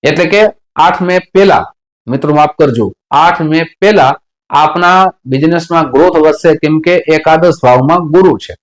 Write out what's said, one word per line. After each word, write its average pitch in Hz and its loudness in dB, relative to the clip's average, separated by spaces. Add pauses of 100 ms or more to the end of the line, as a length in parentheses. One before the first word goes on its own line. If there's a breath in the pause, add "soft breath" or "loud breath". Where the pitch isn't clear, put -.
એટલે 165 0
કે 202 0 (360)
આઠ 170 -2
મે 180 -2 (180)
પહેલા, 190 2 (440)
મિત્રો 135 -4
માફ 147 0
કરજો, 117 -2 (260)
આઠ 170 0
મે 156 -2 (160)
પહેલા 190 2 (380)
આપના 175 0 (280)
બિઝનેસમાં 160 -2
ગ્રોથ 160 2
વધશે, 156 0
કેમ 156 -2
કે 175 0 (160)
એકાદશ 160 0
ભાવમાં 143 0
ગુરુ 170 4
છે. - -16